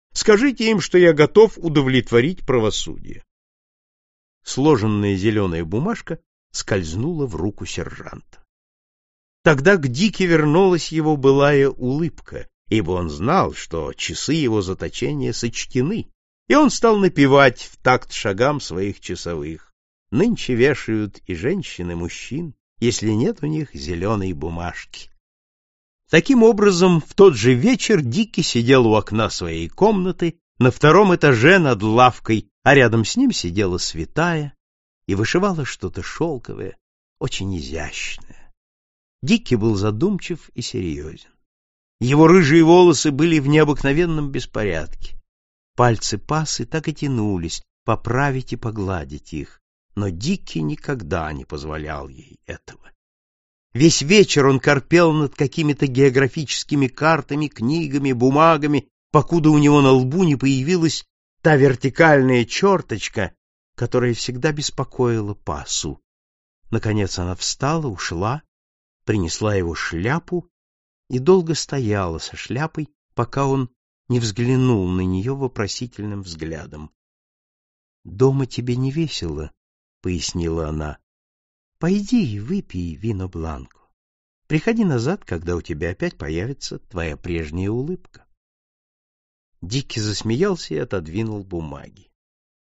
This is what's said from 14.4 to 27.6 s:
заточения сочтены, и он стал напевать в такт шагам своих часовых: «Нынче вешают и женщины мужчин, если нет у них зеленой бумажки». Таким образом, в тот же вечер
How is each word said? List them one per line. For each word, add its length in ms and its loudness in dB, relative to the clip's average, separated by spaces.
заточения 720 -6
сочтены, 800 -6
и 80 2
он 140 4
стал 280 2
напевать 640 4
в 160 -20
такт 340 0
шагам 480 -2
своих 400 -8
часовых: 720 -10
«Нынче 440 0
вешают 720 0
и 100 -6
женщины 600 -6
мужчин, 580 -10
если 320 -2
нет 300 -2
у 40 -6
них 280 -6
зеленой 600 -4
бумажки». 760 -10
Таким 340 4
образом, 560 4
в 140 -10
тот 220 8
же 180 4
вечер 480 2